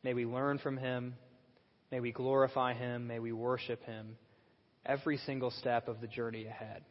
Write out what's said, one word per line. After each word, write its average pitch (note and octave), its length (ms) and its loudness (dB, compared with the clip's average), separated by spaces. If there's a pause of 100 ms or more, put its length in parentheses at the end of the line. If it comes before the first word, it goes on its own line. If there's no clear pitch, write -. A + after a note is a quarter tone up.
May B2+ 100 0
we A#2+ 140 2
learn C3+ 320 2
from C3+ 180 -2
him. B2 380 -2 (760)
May B2+ 100 0
we A#2+ 120 0
glorify C3 600 4
him. A#2+ 320 -2
May A#2 120 -4
we A#2 140 -2
worship A#2+ 520 -2
him A2 320 -10 (680)
every C#3+ 340 0
single B2+ 340 -2
step A#2+ 360 2
of A2+ 140 -4
the A#2 40 -6
journey A2+ 380 -4
ahead. A2 460 -10